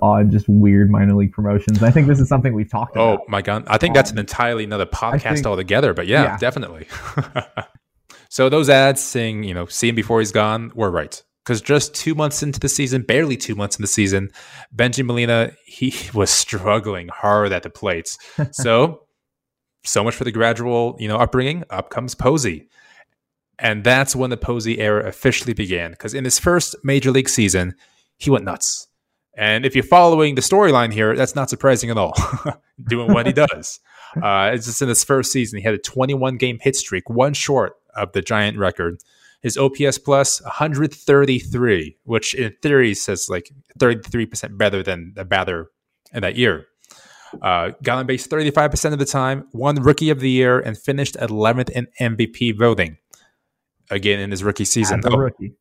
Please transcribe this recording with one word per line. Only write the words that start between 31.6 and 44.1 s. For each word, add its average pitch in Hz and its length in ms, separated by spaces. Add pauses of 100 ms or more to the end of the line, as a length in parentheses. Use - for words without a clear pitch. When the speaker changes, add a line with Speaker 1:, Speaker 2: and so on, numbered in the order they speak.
Speaker 2:
at 113 60
all, 98 160 (380)
<laughs> - 380
doing 117 240
what 117 140
he 131 60
Speaker 1:
<laughs> 139 140
Speaker 2:
does. - 340 (420)
Uh, 98 300
it's 117 140
just 117 160
in 131 60
his 120 140
first 131 300
season, 110 260
he 95 60
had 110 100
a 101 40
twenty-one 131 580
game 120 240
hit 139 160
streak, - 320
one 127 260
short 127 400 (220)
of 104 160
the 98 100
Giant 107 360
record. 90 400 (440)
His 120 140
O 135 120
P 139 180
S 131 120
plus, 139 440
a - 80
hundred 151 440
thirty-three, 123 1120
which 110 300
in 117 280
theory 131 320
says, - 340
like, 90 220 (280)
thirty-three 117 480